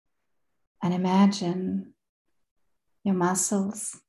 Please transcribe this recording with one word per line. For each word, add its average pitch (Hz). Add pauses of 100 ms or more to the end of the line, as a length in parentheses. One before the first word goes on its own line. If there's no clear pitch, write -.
(840)
And 180
imagine 185 (1080)
your 196
muscles 185 (100)